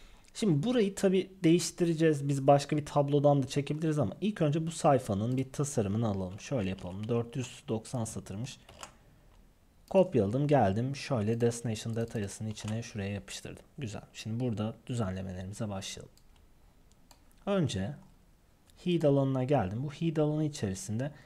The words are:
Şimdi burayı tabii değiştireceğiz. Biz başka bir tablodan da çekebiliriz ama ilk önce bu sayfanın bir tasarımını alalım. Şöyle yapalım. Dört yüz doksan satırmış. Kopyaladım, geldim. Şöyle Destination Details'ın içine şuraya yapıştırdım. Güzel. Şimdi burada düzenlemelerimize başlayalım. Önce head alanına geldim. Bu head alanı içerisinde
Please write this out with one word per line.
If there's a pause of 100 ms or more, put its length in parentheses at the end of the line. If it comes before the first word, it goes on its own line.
(340)
Şimdi
burayı
tabii (120)
değiştireceğiz.
Biz
başka
bir
tablodan
da
çekebiliriz
ama
ilk
önce
bu
sayfanın
bir
tasarımını
alalım.
Şöyle
yapalım.
Dört
yüz
doksan
satırmış. (1300)
Kopyaladım,
geldim.
Şöyle
Destination
Details'ın
içine
şuraya
yapıştırdım. (140)
Güzel. (100)
Şimdi
burada (120)
düzenlemelerimize
başlayalım. (1300)
Önce (880)
head
alanına
geldim.
Bu
head
alanı
içerisinde (140)